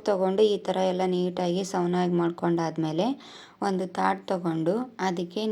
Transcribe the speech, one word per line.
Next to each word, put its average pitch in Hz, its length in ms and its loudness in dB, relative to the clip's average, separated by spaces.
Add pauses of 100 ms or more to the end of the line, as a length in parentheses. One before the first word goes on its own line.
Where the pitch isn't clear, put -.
ತೊಗೊಂಡು 190 340 2 (120)
ಈ - 20 0 (100)
ಥರ 185 120 0 (140)
ಎಲ್ಲ 185 120 0 (100)
ನೀಟಾಗಿ 180 560 0
ಸೌನಾಗಿ 180 520 2
ಮಾಡ್ಕೊಂಡಾದ್ಮೇಲೆ 170 840 0 (640)
ಒಂದು 185 180 -2 (120)
ತಾಟ್ 190 240 0 (100)
ತೊಗೊಂಡು 170 420 0 (340)
ಅದಕ್ಕೆ 180 340 -4 (100)